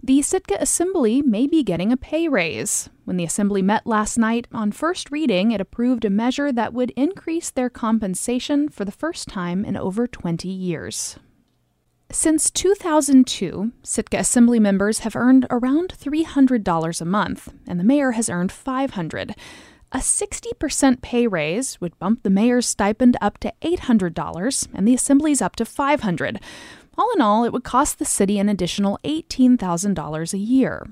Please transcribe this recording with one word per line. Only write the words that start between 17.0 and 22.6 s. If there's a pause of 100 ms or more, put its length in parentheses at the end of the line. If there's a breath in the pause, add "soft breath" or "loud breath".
a
month, (140)
and
the
mayor
has
earned
five
hundred. (580 loud breath)
A
sixty
percent
pay
raise
would
bump
the
mayor's